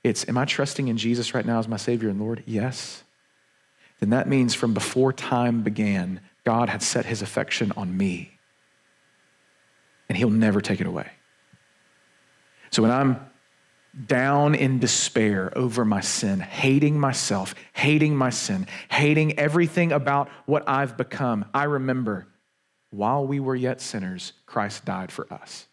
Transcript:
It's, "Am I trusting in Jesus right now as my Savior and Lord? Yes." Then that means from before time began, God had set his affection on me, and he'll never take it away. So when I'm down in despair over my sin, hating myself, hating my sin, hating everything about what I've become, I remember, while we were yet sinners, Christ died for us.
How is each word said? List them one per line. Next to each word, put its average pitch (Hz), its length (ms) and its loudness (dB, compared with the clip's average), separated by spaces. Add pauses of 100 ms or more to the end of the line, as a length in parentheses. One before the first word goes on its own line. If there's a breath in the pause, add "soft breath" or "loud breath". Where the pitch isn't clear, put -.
It's, - 260 0
"Am 120 80 -2
I 131 80 2
trusting 139 440 -2
in 117 80 0
Jesus 117 360 -2
right 123 140 -2
now 117 140 2
as 107 80 -4
my 113 80 -4
Savior 113 320 -2
and 98 120 -2
Lord? 113 260 -4
Yes." 113 580 -4 (960 soft breath)
Then 104 100 0
that 127 180 2
means 127 260 2
from 117 200 0
before 127 380 2
time 120 500 0
began, 101 580 0 (240 soft breath)
God 117 240 2
had 98 140 -4
set - 240 -2
his 107 160 -4
affection 107 540 -4
on 92 200 -4
me, 90 360 -2 (1800)
and 90 100 -2
he'll 120 120 4
never 107 300 4
take 92 200 -2
it 85 60 0
away. 85 240 -6 (1600 soft breath)
So 113 120 2
when 113 80 6
I'm 131 400 2 (760)
down 143 480 4
in 131 240 2
despair 107 760 2
over 120 260 0
my 107 200 2
sin, 98 380 -2
hating 147 600 2
myself, 104 540 -2 (180 loud breath)
hating 151 420 2
my 127 140 2
sin, 98 380 -4 (240 loud breath)
hating 151 480 2
everything 165 520 2
about 143 380 0 (160 loud breath)
what 143 240 0
I've 135 300 0
become, 120 560 -2
I 139 100 2
remember, 127 640 -2 (640)
while 120 360 0
we 139 140 -2
were 131 160 -2
yet 127 240 -2
sinners, 95 540 -8 (100)
Christ 104 400 -6
died 92 260 -6
for - 220 -12
us. - 400 -18